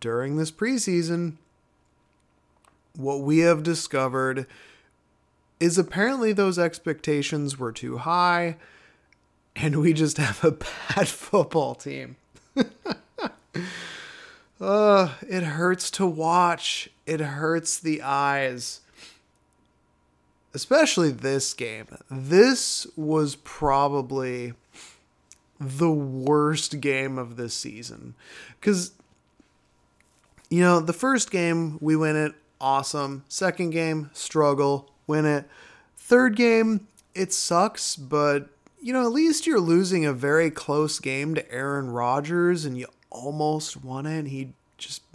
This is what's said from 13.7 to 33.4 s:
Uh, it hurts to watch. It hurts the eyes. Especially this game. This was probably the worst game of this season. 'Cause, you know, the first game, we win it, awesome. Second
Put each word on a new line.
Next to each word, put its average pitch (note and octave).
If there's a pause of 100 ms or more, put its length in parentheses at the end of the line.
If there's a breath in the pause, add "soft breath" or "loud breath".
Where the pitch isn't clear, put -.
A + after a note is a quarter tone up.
Uh, G3
it F#3
hurts E3+
to G3
watch. E3+ (160)
It D#3
hurts D#3
the D#3
eyes. C#3 (1700 loud breath)
Especially F#3+
this C3
game. A2 (240)
This F3
was D3+
probably C3+ (1080 loud breath)
the C#3+
worst D3
game C3+
of A#2+
this A#2
season. A#2 (460 loud breath)
'Cause, F#3 (1600)
you E3+
know, F3
the D#3+
first B3+
game, E3
we D#3
win D#3
it, D3+ (260)
awesome. C#3
Second F3